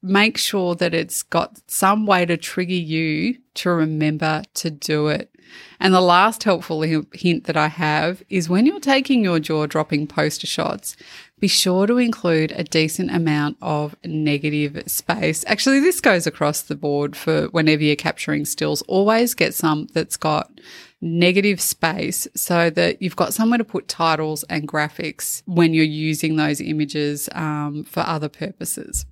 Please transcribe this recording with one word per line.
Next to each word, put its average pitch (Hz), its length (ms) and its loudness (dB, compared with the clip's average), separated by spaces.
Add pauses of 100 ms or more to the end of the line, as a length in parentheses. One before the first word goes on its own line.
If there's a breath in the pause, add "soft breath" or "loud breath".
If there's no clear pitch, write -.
Make 202 360 2
sure 180 380 0
that 175 180 0
it's - 280 -4
got - 460 -2
some 208 380 2
way 185 200 4
to 170 100 0
trigger 180 360 -4
you 160 640 -2 (160)
to - 160 -2
remember 156 720 0 (120)
to - 160 -4
do 151 380 -2
it. - 220 -2 (500 loud breath)
And 190 140 6
the 185 60 8
last 185 440 4
helpful 170 380 0
hi-, 156 200 0 (120)
hint 170 300 0
that 156 120 -2
I 151 120 2
have 156 600 -2
is 175 200 -2
when 196 180 4
you're 392 140 2
taking 269 440 2
your 170 160 2
jaw-dropping 151 680 0
poster 156 400 -2
shots, - 500 -6 (440 loud breath)
be 202 80 2
sure 185 380 2
to 240 120 2
include 170 540 0
a - 120 -6
decent 160 460 0
amount 151 520 0
of 151 420 -4
negative 151 840 -2
space. - 580 -2
Actually, 269 340 2
this 349 200 2
goes 185 260 4
across 147 360 -2
the 147 140 -8
board 147 400 -2
for 160 320 0
whenever 156 340 2
you're 147 140 2
capturing 151 480 -4
stills. 151 380 -4
Always 220 520 2
get 151 200 -2
some 156 400 0
that's 165 220 -2
got - 440 -2 (400 loud breath)
negative 180 600 2
space - 760 -4
so 170 340 2
that 170 300 0
you've 180 160 -4
got - 180 0
somewhere 226 240 2
to 226 60 0
put - 240 -6
titles 156 560 -2
and 151 240 -6
graphics - 760 -6
when 170 260 4
you're 160 120 4
using 156 520 -2
those 151 240 -2
images, 151 720 -4
um, 151 520 -4
for - 160 -6
other 151 280 -4
purposes. - 840 -10